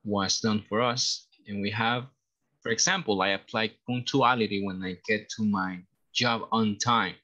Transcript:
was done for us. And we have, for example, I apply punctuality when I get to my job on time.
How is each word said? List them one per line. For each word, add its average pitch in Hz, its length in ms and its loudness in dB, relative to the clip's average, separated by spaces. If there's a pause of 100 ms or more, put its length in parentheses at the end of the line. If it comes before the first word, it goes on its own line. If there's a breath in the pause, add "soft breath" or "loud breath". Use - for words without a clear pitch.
was 101 380 0
done 107 260 0
for 107 140 -2
us. 123 480 -2 (180)
And 101 140 -8
we 98 100 -2
have, 117 360 -2 (560)
for 113 100 -2
example, 135 480 0
I 98 140 2
apply 110 420 -4 (100)
punctuality 120 760 2
when 92 180 -6
I 92 140 -6 (100)
get 107 300 -2
to 110 80 -2
my 92 400 0 (300)
job 117 380 0
on 107 260 2
time. 107 460 2